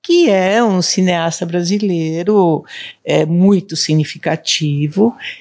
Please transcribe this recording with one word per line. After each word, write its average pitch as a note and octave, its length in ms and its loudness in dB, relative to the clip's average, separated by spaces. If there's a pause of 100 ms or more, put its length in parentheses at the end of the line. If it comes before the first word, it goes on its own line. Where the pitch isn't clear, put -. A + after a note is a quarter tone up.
que E4+ 300 2
é G3 320 2
um G3 180 2
cineasta F3 640 0
brasileiro, F3 1200 0 (420)
é, D#3 220 0
muito F3+ 480 2
significativo D#3 1400 -2 (280)